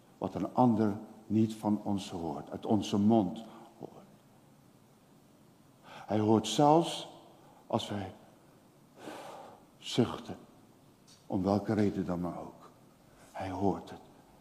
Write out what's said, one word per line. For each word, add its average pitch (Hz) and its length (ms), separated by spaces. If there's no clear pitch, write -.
wat - 180
een 104 180
ander 110 440
niet 110 280
van 104 280
ons 101 280
hoort, 82 400
uit - 140
onze 107 320
mond 101 460
hoort. - 120
Hij - 340
hoort 107 280
zelfs 156 600
als - 220
wij 95 220
zuchten, - 600
om 95 160
welke 101 300
reden 98 320
dan 87 140
maar 87 200
ook. - 300
Hij - 180
hoort 95 400
het. - 100